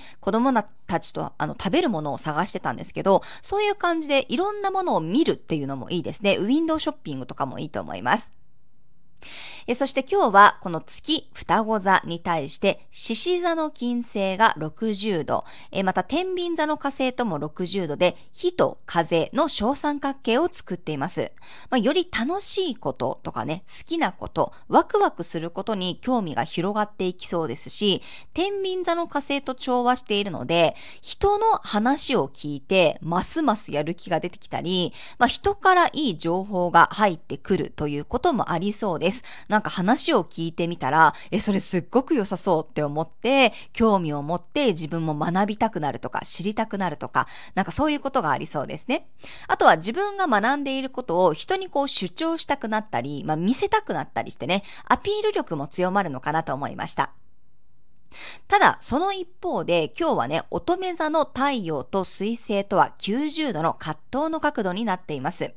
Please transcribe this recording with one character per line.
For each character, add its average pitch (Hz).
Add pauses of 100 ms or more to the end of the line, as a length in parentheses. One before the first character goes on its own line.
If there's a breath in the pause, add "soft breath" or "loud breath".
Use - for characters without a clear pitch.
(200 loud breath)
子 196
供 240
た -
ち -
と、 156
あ 151
の、 151
食 -
べ 269
る 320
も 165
の 147
を 120
探 156
し -
て 185
た 135
ん -
で -
す -
け 147
ど、 190 (200 loud breath)
そ -
う 427
い 415
う 403
感 339
じ 294
で 277
い -
ろ 381
ん 415
な 392
も 381
の 302
を 180
見 170
る 208
っ -
て -
い 143
う 135
の 139
も 123
い 180
い -
で -
す 151
ね。 196
ウ 190
ィ 277
ン 330
ド 320
ウ 311
シ -
ョ -
ッ -
ピ -
ン 131
グ 123
と -
か 139
も 117
い 151
い -
と 104
思 78
い 92
ま 123
す。 - (1300 loud breath)
え、 233
そ 269
し -
て 269
今 381
日 190
は 202
こ 190
の 165
月 -
双 202
子 214
座 190
に 170
対 165
し -
て -
獅 -
子 349
座 339
の 311
金 240
星 190
が 220
六 156
十 196
度、 - (280 loud breath)
え、 -
ま 190
た 185
天 359
秤 349
座 311
の 302
火 285
星 262
と 247
も 165
六 151
十 180
度 147
で、 175 (160 loud breath)
火 349
と -
風 165
の 302
小 226
三 294
角 277
形 233
を 339
作 -
っ -
て -
い 147
ま 147
す。 - (400 loud breath)
ま 254
あ、 -
よ 226
り 349
楽 302
し 370
い 233
こ -
と -
と 165
か 113
ね、 156
好 -
き 330
な 233
こ -
と、 - (140 soft breath)
ワ 302
ク 415
ワ 392
ク -
す 165
る 160
こ 190
と 220
に 185
興 247
味 160
が 117
広 180
が 214
っ 208
て 185
い 180
き -
そ 170
う -
で 117
す -
し、 202 (320 loud breath)
天 392
秤 370
座 339
の 339
火 285
星 277
と 262
調 247
和 247
し -
て 202
い 202
る 202
の 123
で、 160 (260 loud breath)
人 -
の 440 (180)
話 247
を 147
聞 147
い 135
て 180
ま 165
す -
ま 254
す -
や 143
る 160
気 -
が 160
出 180
て -
き -
た 131
り、 180 (240 loud breath)
ま -
あ、 240
人 -
か 381
ら 349
い 285
い 160
情 175
報 180
が 165
入 202
っ 156
て -
く -
る -
と 151
い 147
う 147
こ 240
と 359
も 208
あ 170
り 202
そ 196
う -
で 165
す。 233 (240 loud breath)
な 208
ん -
か -
話 226
を 190
聞 165
い 165
て 170
み 170
た 135
ら、 156 (160 loud breath)
「え、 -
そ 208
れ 190
す -
っ 170
ご 262
く 339
良 220
さ 196
そ 170
う」 156
っ -
て 151
思 147
っ -
て、 254 (180 loud breath)
興 220
味 160
を 147
持 151
っ 170
て 277
自 156
分 165
も 156
学 175
び 208
た 220
く 214
な 156
る -
と -
か、 -
知 -
り 208
た 220
く 214
な 190
る 151
と -
か、 131 (260 loud breath)
な 185
ん -
か -
そ 277
う 311
い 294
う 285
こ 269
と 247
が 156
あ 127
り 117
そ 143
う -
で -
す -
ね。 302 (400 loud breath)
あ -
と 392
は 208
自 180
分 403
が 381
学 226
ん 285
で 269
い 269
る 262
こ 254
と 175
を 175
人 240
に 381
こ 277
う 285
主 190
張 330
し -
た 277
く 254
な 214
っ 214
た 120
り、 139
ま 156
あ、 -
見 180
せ 392
た 427
く 320
な 151
っ -
た 117
り -
し -
て -
ね、 180 (240 loud breath)
ア 247
ピ 403
ー 427
ル 427
力 311
も 143
強 180
ま 196
る 175
の 131
か 147
な 156
と 147
思 135
い -
ま -
し -
た。 - (1400 loud breath)
た 403
だ、 262
そ -
の 392
一 370 (160)
方 262
で、 165
今 330
日 240
は 123
ね、 156
乙 -
女 370
座 311
の 311
太 269
陽 151
と 196
水 208
星 202
と 196
は 160
九 269
十 285
度 160
の 160
葛 - (140)
藤 294
の 320
角 294
度 185
に 202
な 202
っ 175
て -
い 135
ま 143
す。 -